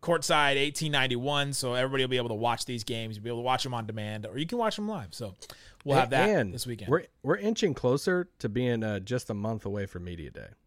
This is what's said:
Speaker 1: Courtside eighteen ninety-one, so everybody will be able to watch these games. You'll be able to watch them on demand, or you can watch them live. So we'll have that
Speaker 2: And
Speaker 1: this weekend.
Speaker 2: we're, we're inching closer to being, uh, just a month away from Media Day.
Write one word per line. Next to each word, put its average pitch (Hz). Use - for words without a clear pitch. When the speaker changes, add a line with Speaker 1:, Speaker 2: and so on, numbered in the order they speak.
Speaker 1:
Courtside 151
eighteen 147
ninety-one, 139
so 127
everybody 131
will 127
be 127
able 120
to 113
watch 117
these 120
games. 113
You'll 104
be 117
able 117
to 120
watch 127
them 131
on 117
demand, 107
or 107
you 147
can 240
watch 220
them 208
live. 170
So 95
we'll 139
have 127
that 127
Speaker 2:
And 131
Speaker 1:
this 117
weekend. 107
Speaker 2:
we're, 160
we're 165
inching 208
closer 160
to 117
being, 120
uh, 107
just 120
a 110
month 107
away 101
from 87
Media 85
Day. 53